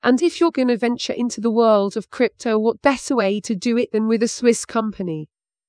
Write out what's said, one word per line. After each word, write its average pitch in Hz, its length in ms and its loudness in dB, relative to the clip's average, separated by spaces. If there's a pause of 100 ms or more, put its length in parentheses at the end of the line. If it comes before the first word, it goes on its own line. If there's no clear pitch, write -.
And 254 220 2
if 339 160 0
you're 339 100 4
gonna 254 260 0
venture 240 380 -4
into 240 260 -4
the 226 120 0
world 214 440 2
of 220 140 -8
crypto, 226 480 -2
what 220 240 0
better 277 340 0
way 208 260 0
to 226 140 -4
do 233 220 -2
it 247 140 -2
than 220 160 -2
with 220 160 2
a 240 40 0
Swiss - 380 0
company? 190 640 -6 (400)